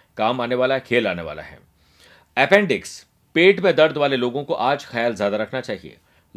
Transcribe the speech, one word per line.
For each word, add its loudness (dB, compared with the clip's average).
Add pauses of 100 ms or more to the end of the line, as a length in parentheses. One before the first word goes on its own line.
(160)
काम 0
आने -4
वाला 0
है, -2
खेल 0
आने -6
वाला -12
है। -20 (800)
अपेंडिक्स, 2 (280)
पेट 4
में 2
दर्द 4
वाले 0
लोगों -4
को -4
आज -2
ख्याल -2
ज्यादा -2
रखना -6
चाहिए। -12 (400)